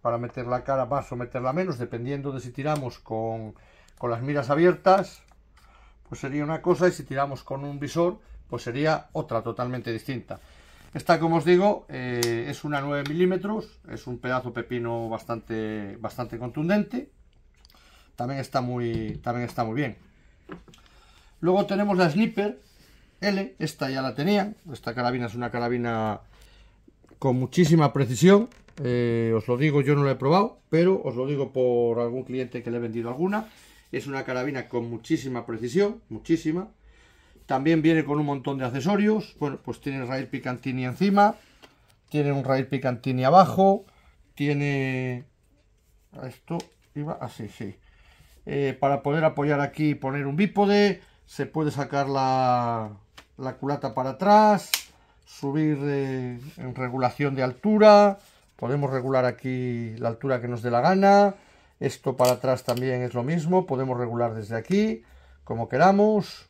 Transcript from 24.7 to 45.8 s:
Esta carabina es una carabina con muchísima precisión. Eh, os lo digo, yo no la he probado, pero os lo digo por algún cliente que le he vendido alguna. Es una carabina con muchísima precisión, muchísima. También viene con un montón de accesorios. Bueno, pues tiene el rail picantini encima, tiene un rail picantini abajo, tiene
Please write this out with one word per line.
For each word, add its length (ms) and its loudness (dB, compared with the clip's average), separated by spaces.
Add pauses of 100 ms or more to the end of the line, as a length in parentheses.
Esta 240 -10
carabina 320 -2
es 80 -10
una 160 -6
carabina 680 -2 (1000)
con 200 0
muchísima 560 4
precisión. 560 4 (340)
Eh, 500 0
os 140 -2
lo 80 2
digo, 240 4
yo 140 4
no 100 4
la 60 2
he 60 0
probado, 520 2
pero 340 4
os 140 -6
lo 100 -2
digo 280 -4
por 460 2
algún 240 -4
cliente 380 -6
que 80 -6
le 60 -4
he 40 -4
vendido 280 -4
alguna. 400 -4 (440)
Es 140 -8
una 180 -8
carabina 440 -6
con 220 -6
muchísima 560 -6
precisión, 640 -2
muchísima. 580 -4 (760)
También 380 2
viene 220 4
con 160 0
un 40 0
montón 320 -4
de 80 -4
accesorios. 720 0
Bueno, 240 -4
pues 180 -10
tiene 180 -6
el 100 -6
rail 200 -6
picantini 560 -6
encima, 500 4 (760)
tiene 220 0
un 140 -2
rail 240 0
picantini 560 -2
abajo, 600 6 (500)
tiene 880 -2 (1000)